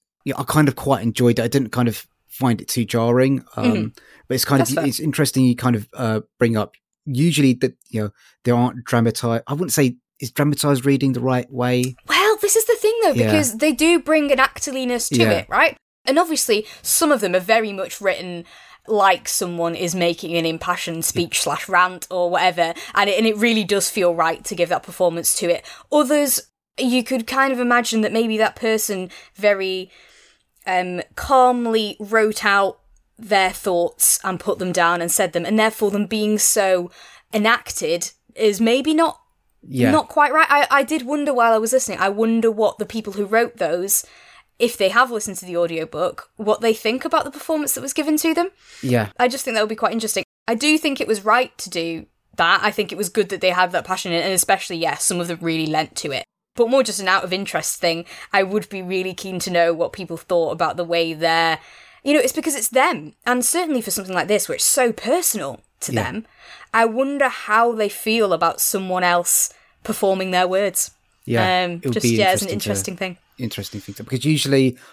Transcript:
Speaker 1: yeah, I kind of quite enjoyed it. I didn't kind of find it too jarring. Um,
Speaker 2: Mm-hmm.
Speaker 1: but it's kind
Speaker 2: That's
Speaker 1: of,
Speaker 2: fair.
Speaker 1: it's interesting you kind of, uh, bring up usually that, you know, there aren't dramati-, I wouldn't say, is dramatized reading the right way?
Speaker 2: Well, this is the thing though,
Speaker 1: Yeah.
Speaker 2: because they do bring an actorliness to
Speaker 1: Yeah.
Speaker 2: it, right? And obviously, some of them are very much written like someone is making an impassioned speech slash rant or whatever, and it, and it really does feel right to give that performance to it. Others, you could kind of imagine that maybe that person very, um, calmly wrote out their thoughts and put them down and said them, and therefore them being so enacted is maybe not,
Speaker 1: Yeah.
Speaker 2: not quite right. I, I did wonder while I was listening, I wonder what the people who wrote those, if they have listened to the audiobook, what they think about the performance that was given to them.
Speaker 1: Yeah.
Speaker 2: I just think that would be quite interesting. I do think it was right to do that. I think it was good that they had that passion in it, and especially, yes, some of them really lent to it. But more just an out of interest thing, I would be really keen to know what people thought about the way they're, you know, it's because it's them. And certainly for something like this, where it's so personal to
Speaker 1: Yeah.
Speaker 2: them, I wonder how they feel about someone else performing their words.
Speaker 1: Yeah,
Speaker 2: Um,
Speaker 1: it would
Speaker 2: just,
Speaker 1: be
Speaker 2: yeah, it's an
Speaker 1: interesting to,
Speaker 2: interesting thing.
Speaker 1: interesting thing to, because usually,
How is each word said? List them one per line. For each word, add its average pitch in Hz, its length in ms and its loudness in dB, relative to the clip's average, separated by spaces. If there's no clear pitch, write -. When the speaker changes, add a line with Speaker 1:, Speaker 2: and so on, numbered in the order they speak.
Speaker 1:
yeah, 135 140 -4
I - 40 -6
kind 151 260 4
of 127 80 0
quite 127 260 0
enjoyed 117 360 2
it. 117 40 0
I 117 60 -2
didn't 123 220 0
kind 123 180 0
of - 180 -6
find 123 320 0
it - 80 -14
too 120 160 -2
jarring. 123 600 2
Um, - 160 -4
Speaker 2:
Mm-hmm. 170 140 -2
Speaker 1:
but 120 60 -2
it's 131 100 -2
kind 139 160 4
Speaker 2:
That's 120 120 0
Speaker 1:
of, 147 40 -2
Speaker 2:
fair. 156 100 0
Speaker 1:
it's 127 140 -2
interesting 143 440 2
you 123 120 4
kind 123 200 0
of, 101 180 -6
uh, 110 260 -2
bring 117 180 2
up 104 180 -2
usually 139 480 4
that, 123 200 -2
you 113 140 -4
know, 104 80 -4
there 120 120 4
aren't 120 280 0
dramati-, 117 640 0
I 135 60 -6
wouldn't 170 200 -4
say, 131 240 2
is 127 120 -10
dramatized 143 520 0
reading 139 280 2
the 127 80 -4
right 127 320 -2
way? 123 420 0
Speaker 2:
Well, 415 340 2
this 403 140 2
is 453 100 4
the 480 80 2
thing 440 300 0
though, 320 80 4
Speaker 1:
Yeah. 226 180 2
Speaker 2:
because 220 280 2
they 302 140 2
do 320 280 2
bring 294 320 2
an 262 60 4
actorliness 254 720 -2
to 117 120 2
Speaker 1:
Yeah. 110 80 0
Speaker 2:
it, 95 180 0
right? 247 280 2
And 269 140 2
obviously, 269 480 0
some - 300 0
of 240 80 2
them 185 140 0
are 185 60 2
very 214 320 0
much 190 280 -10
written 180 440 -4
like 196 400 2
someone 170 460 -4
is 175 220 -4
making 170 400 -2
an 165 100 0
impassioned 165 580 -4
speech - 380 -2
slash 151 260 -4
rant 180 420 0
or 175 200 0
whatever, 170 420 2
and 202 160 2
it, 185 80 2
and 220 80 2
it 214 100 2
really 220 280 2
does 196 260 0
feel 175 240 0
right 165 300 -2
to - 100 -8
give 170 140 0
that 160 160 -2
performance 170 540 -2
to 175 120 -2
it. - 140 -2
Others, 294 520 2
you 247 240 0
could 233 240 -4
kind 269 260 0
of 247 80 -2
imagine 240 420 0
that 214 100 -2
maybe 220 240 0
that 214 200 2
person 214 540 -2
very, 190 560 0
um, 180 340 -2
calmly 240 840 2
wrote 214 460 0
out 196 340 2
their 190 320 2
thoughts - 720 0
and 185 160 -4
put - 220 -4
them 180 120 -2
down 175 300 2
and 175 80 -4
said 180 220 0
them, 170 120 -2
and 214 140 0
therefore 214 320 2
them 202 160 -2
being 214 320 0
so 190 500 2
enacted 208 760 0
is 208 260 2
maybe 262 340 2
not, - 260 0
Speaker 1:
Yeah. 131 240 2
Speaker 2:
not 302 180 4
quite 294 240 2
right. 320 160 6
I, 285 220 4
I 269 120 4
did 294 240 -2
wonder 294 280 -2
while 233 180 4
I 220 60 4
was 220 140 0
listening, 247 260 0
I 190 100 2
wonder 226 420 2
what 214 280 0
the 202 80 -6
people 208 280 -10
who 202 100 -4
wrote 233 320 0
those, 180 480 -2
if 233 180 0
they 190 120 2
have 240 220 2
listened 208 280 -6
to - 60 -14
the 180 120 -8
audiobook, 165 800 -4
what 214 260 0
they 226 100 4
think 226 320 -2
about 320 200 0
the 294 60 -8
performance 302 440 -4
that 247 80 -8
was 269 100 -8
given 302 260 0
to 330 140 0
them. 339 160 0
Speaker 1:
Yeah. 117 360 0
Speaker 2:
I 247 100 4
just - 160 -4
think 240 100 -6
that 220 80 0
would 214 60 0
be 214 80 -6
quite 214 160 -2
interesting. 214 320 -4
I 233 60 0
do 302 240 2
think 285 220 -2
it 247 80 -4
was 202 160 -2
right 240 340 2
to - 100 -12
do 165 380 -6
that. 175 260 2
I 208 80 2
think 208 220 -4
it 160 60 -10
was 190 120 -4
good 196 200 0
that 190 120 -6
they 185 80 2
had 180 220 0
that 170 120 -2
passion 185 280 -6
in 170 60 0
it, 160 60 -2
and 190 80 -2
especially, 190 440 -2
yes, 160 280 -4
some 180 160 -2
of 170 80 -4
them 170 140 -8
really 160 240 -2
lent 156 300 -2
to 151 160 -8
it. 123 120 -6
But 233 160 2
more 262 120 4
just 202 180 -4
an 190 80 -2
out 190 160 2
of 180 100 -4
interest 190 460 -6
thing, 170 260 0
I 196 120 4
would 190 260 -4
be 190 100 -10
really 185 320 -4
keen 185 280 -10
to 185 100 -6
know 170 240 2
what 160 180 -4
people 170 240 -10
thought 170 360 -2
about 165 260 -4
the 175 60 -6
way 170 280 0
they're, 165 460 0
you - 120 2
know, 302 60 6
it's - 120 0
because 311 220 -4
it's 226 140 -4
them. 240 440 0
And 247 180 0
certainly 311 380 0
for 208 80 -8
something 185 240 -6
like 170 140 -2
this, 202 200 0
where 156 80 -4
it's - 80 -2
so 247 260 2
personal 220 680 -2
to - 120 -6
Speaker 1:
Yeah. 110 120 0
Speaker 2:
them, 196 220 -8
I 226 140 4
wonder 269 420 0
how 233 460 0
they 214 160 -2
feel 220 420 0
about 165 300 0
someone 185 420 -2
else 175 460 2
performing 190 480 0
their 180 180 2
words. 190 440 -2
Speaker 1:
Yeah, 180 380 2
Speaker 2:
Um, 175 80 -4
Speaker 1:
it - 40 -8
would 127 80 0
Speaker 2:
just, 110 100 0
Speaker 1:
be 117 120 4
Speaker 2:
yeah, 98 160 4
it's - 100 0
an 98 60 -4
Speaker 1:
interesting 101 480 -6
to, 190 80 -8
Speaker 2:
interesting 180 120 -10
thing. - 20 -20
Speaker 1:
interesting 104 440 -8
thing 101 140 -14
to, 110 80 -14
because 123 200 -6
usually, 139 540 2